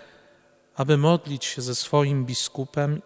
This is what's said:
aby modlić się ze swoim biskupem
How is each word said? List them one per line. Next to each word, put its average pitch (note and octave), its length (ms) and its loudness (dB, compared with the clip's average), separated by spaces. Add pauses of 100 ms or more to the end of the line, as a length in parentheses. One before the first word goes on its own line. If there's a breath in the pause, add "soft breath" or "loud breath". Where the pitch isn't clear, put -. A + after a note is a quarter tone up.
(760 loud breath)
aby C#3+ 220 2
modlić D3 480 2
się - 160 -8
ze B2 140 -6
swoim C#3 500 2
biskupem C#3+ 800 -4